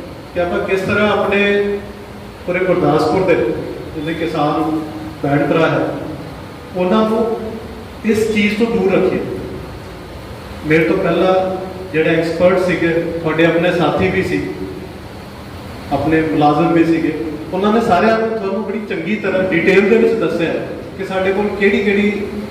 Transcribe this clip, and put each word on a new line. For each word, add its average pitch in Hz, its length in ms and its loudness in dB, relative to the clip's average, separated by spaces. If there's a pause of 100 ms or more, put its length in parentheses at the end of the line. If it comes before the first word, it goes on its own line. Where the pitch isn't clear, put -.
(340)
ਕਿ 175 80 -2
ਆਪਾਂ 196 180 -2
ਕਿਸ 196 200 0
ਤਰ੍ਹਾਂ 208 320 2
ਆਪਣੇ 202 560 2 (800)
ਪੂਰੇ 180 140 -2
ਗੁਰਦਾਸਪੁਰ 160 600 2
ਦੇ 165 320 2 (420)
ਜਿੰਨੇ 156 180 -4
ਕਿਸਾਨ 156 680 0 (420)
ਭੈਣ 143 240 2
ਭਰਾ 160 220 4
ਹੈ, 139 180 0 (880)
ਉਹਨਾਂ 214 340 2
ਨੂੰ 226 280 0 (680)
ਇਸ 220 280 2
ਚੀਜ਼ 208 240 2
ਤੋਂ 233 100 4
ਦੂਰ 185 240 2
ਰੱਖੀਏ। - 280 4 (1500)
ਮੇਰੇ 160 180 4
ਤੋਂ 190 140 2
ਪਹਿਲਾਂ 185 600 2 (360)
ਜਿਹੜੇ 160 160 2
ਐਕਸਪਰਟ 175 560 2
ਸੀਗੇ, 165 280 0
ਤੁਹਾਡੇ 160 520 0
ਆਪਣੇ 170 260 4
ਸਾਥੀ 170 360 2
ਵੀ 185 160 0
ਸੀ, - 300 -2 (1400)
ਆਪਣੇ 160 300 2
ਮੁਲਾਜ਼ਮ 151 520 4
ਵੀ 165 120 6
ਸੀਗੇ, 160 400 0 (280)
ਉਹਨਾਂ 208 200 2
ਨੇ 233 80 4
ਸਾਰਿਆਂ 220 380 4
ਨੂੰ 226 100 0
ਤੁਹਾਨੂੰ 208 340 -4
ਬੜੀ 214 260 -6
ਚੰਗੀ 175 260 -4
ਤਰ੍ਹਾਂ 185 280 0
ਡਿਟੇਲ 190 460 4
ਦੇ 226 80 6
ਵਿੱਚ 226 160 4
ਦੱਸਿਆ 170 400 0 (440)
ਕਿ 190 80 -6
ਸਾਡੇ 190 280 0
ਕੋਲ 208 140 0
ਕਿਹੜੀ 202 360 2
ਕਿਹੜੀ 208 440 2 (240)